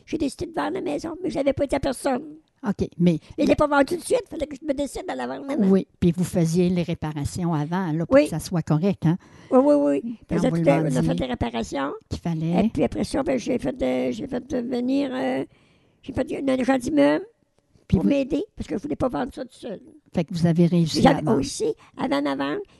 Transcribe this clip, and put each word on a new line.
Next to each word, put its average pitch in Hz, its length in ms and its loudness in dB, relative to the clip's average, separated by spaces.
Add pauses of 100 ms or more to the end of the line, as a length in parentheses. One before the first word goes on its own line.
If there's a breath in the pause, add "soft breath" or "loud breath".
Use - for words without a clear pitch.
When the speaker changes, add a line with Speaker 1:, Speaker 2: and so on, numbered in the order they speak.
Speaker 1:
J'ai 302 120 -4
décidé 311 300 -4
de 330 60 -16
vendre 294 200 -2
la 381 80 -4
maison, 339 420 -6
mais - 60 -2
je 220 60 -6
l'avais 277 180 2
pas 285 120 0
dit 277 100 -2
à 277 40 0
personne. 269 440 -2 (440)
Speaker 2:
OK, 196 200 -2 (100)
mais 170 220 4 (180 loud breath)
Speaker 1:
Mais 302 60 0
il - 40 2
n'est 302 80 6
pas 302 120 2
vendu 285 180 4
tout 359 100 -2
de 320 60 -8
suite, 494 240 0
il - 40 -20
fallait - 180 -8
que 302 120 -10
je 320 60 -18
me 294 80 -2
décide 285 340 -6
d'aller 254 200 -6
vendre 269 200 -10
la 277 80 -4
maison. 196 160 4
Speaker 2:
Oui, 190 160 4 (120)
puis 175 160 4
vous 180 80 0
faisiez 175 460 2
les 175 140 0
réparations 165 680 -4
avant, 160 380 -2
là, 160 160 0
pour 262 80 4
Speaker 1:
Oui. 294 100 8
Speaker 2:
que 285 60 -8
ça 156 80 -4
soit 165 240 -4
correct, 170 420 0
hein ? 165 120 4 (340 loud breath)
Speaker 1:
Oui, 254 120 8
oui, 294 100 6 (300)
oui. 233 240 -10
Speaker 2:
Quand - 100 -2
Speaker 1:
Faisait 208 120 2
Speaker 2:
vous 165 80 0
Speaker 1:
tout 170 60 0
Speaker 2:
le - 20 2
Speaker 1:
le, - 60 8
on 311 140 4
a 156 40 0
fait - 120 2
Speaker 2:
vendiez 160 140 2
Speaker 1:
des 226 100 -2
réparations. 247 640 -4 (180)
Speaker 2:
qu'il - 100 -6
fallait. 170 460 0
Speaker 1:
Et 226 40 2
puis - 140 -2
après 302 200 -2
ça, 285 200 -2
ben, 269 140 0
j'ai 240 220 -2
fait 247 140 -4
de, 254 380 -2
j'ai 240 160 -8
fait 247 200 -6
de 262 100 -4
venir, 247 560 -2
euh, 262 300 -4 (580 soft breath)
j'ai - 120 -14
fait 269 140 -4 (160)
un 269 40 0
agent 262 320 2
d'immeuble 294 460 2 (640)
Speaker 2:
Puis - 100 4
Speaker 1:
pour - 60 2
Speaker 2:
vous 302 60 4
Speaker 1:
m'aider, 277 340 0 (120)
parce - 120 -10
que 302 100 -6
je - 40 -6
voulais 294 140 -4
pas 262 140 -2
vendre 285 240 -4
ça 285 100 -10
tout 240 140 -14
seul. 233 220 -12 (340)
Speaker 2:
Fait 175 100 0
que - 100 -8
vous 170 140 0
avez 170 180 6
réussi 170 380 2
Speaker 1:
J'avais 156 160 6
Speaker 2:
à - 20 -4
vendre. - 180 2
Speaker 1:
aussi, - 340 -2 (240 soft breath)
avant 269 240 -2
de 285 80 -2
vendre, 277 320 -4 (180 soft breath)